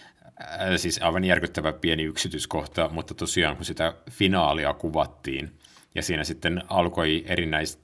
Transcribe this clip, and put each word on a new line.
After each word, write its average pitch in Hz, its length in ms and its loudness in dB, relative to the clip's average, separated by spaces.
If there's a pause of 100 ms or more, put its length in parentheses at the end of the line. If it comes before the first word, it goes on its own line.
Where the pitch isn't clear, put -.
(420)
Äh, 78 160 -12 (200)
siis 85 240 -2
aivan 87 220 2
järkyttävä 80 500 2
pieni 80 300 0
yksityiskohta, 76 920 -2
mutta 82 200 -6
tosiaan 76 420 0
kun 69 100 -10
sitä - 280 -2 (180)
finaalia 80 640 4
kuvattiin 76 800 -4 (440)
ja 80 80 -2
siinä 78 200 -2
sitten 82 440 -2
alkoi 85 600 2
erinäis-, 80 560 0